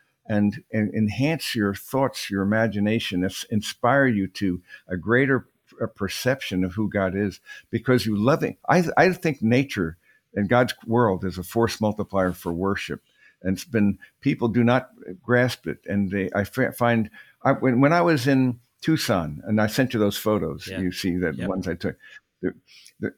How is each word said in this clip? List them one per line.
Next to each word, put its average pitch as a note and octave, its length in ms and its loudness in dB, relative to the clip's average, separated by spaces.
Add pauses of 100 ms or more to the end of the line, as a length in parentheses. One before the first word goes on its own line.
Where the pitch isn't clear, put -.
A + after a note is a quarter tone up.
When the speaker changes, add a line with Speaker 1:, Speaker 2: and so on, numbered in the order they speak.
(240)
Speaker 1:
and, G#2 380 0 (100)
and G#2+ 220 -2
enhance A2 600 -2
your G2+ 180 2
thoughts, - 560 -4
your G2 120 0
imagination, G#2 840 0
ins-, - 260 -6
inspire B2 560 0
you G2+ 220 0
to F2+ 340 -4 (240)
a F2+ 100 -6
greater A#2+ 440 2 (280)
p-, - 120 -20
a - 80 -2
perception G#2 760 -2
of F2+ 120 -4
who G#2+ 140 -2
God F#2+ 280 -2
is G2+ 240 -2 (320)
because A#2 340 2
you G#2+ 80 0
love B2+ 300 0
it. - 120 -4 (120)
I, E3+ 160 4 (120)
I F3 140 6
think D#3+ 320 -2
nature A2 540 0 (360)
and G2+ 160 0
God's B2 260 4 (120)
world A2+ 380 2
is F2+ 140 -6
a F2+ 40 -6
force - 380 0
multiplier G2 520 0
for - 200 -6
worship. F#2+ 480 -4 (420)
And F#2 140 -2
it's - 80 -10
been, G2+ 340 2 (220)
people - 260 0
do A#2 160 2
not B2 280 2 (340)
grasp B2 420 0
it. D2 120 -6 (100)
And G2+ 200 0
they, F#2+ 280 -2
I G2+ 60 2
f-, A#2+ 340 -4
find, A#2 340 0 (320)
I, C3 120 2
when, B2+ 260 2
when C#3+ 120 6
I F3 100 4
was D3 260 2
in C3 320 2 (200)
Tucson, F2 640 0
and G#2+ 160 2
I G#2+ 60 4
sent A#2+ 260 0
you A#2 60 0
those G2+ 200 2
photos, E2 500 -2
Speaker 2:
Yeah. F#2+ 100 -10
Speaker 1:
you F2+ 140 -2
see F2+ 240 -2
that E2 200 -2
Speaker 2:
Yep. F2+ 120 -6
Speaker 1:
ones F#2+ 180 -4
I E2+ 80 -4
took. E2+ 220 -6 (460)
The, F#2 120 -2 (440)
the, - 200 -6